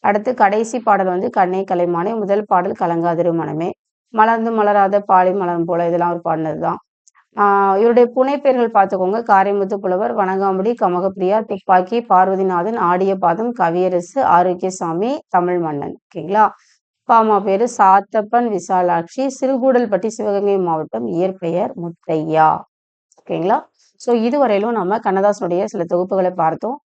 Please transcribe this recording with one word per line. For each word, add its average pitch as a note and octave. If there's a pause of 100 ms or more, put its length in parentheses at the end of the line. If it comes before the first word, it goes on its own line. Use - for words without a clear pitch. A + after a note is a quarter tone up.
அடுத்து G#3
கடைசி A3+
பாடல் G3
வந்து F#3
கண்ணே F#3
கலைமானே, F3
முதல் G#3
பாடல் F3+
கலங்காதிரு E3+
மனமே, D#3+ (440)
மலர்ந்து A3+
மலராத G3+
பாலை F#3
மலரும் F3
போல, E3+
இதெல்லாம் E3+
அவர் F3
பாடினது D#3+
தான். E3 (580)
ஆஹ், G3
இவருடைய A#3
புனைப்பெயர்கள் C4
பார்த்துக்கோங்க. G3
காரைமுத்து G3+
புலவர், G3+
வணங்காமுடி, F#3+
கமகப்பிரியா, F#3+
துப்பாக்கி, F#3+
பார்வதிநாதன், F#3
ஆடிய F#3
பாதம், F#3+
கவியரசு, F3+ (100)
ஆரோக்கியசாமி, F3+
தமிழ் F3+
மன்னன். D#3
ஓகேங்களா? F#3+ (540)
அப்பா A#3
அம்மா G#3+
பேரு G3 (100)
சாத்தப்பன், G#3+
விசாலாட்சி, F3+
சிறுகூடல்பட்டி, B3
சிவகங்கை G3+
மாவட்டம், F3
இயற்பெயர் F#3
முத்தையா. D#3+ (680)
ஓகேங்களா? F3+ (440)
So, A#3+
இதுவரையிலும் A3+
நம்ம G3+
கண்ணதாசனுடைய G3
சில E3+
தொகுப்புகளை F#3
பார்த்தோம். F3+ (120)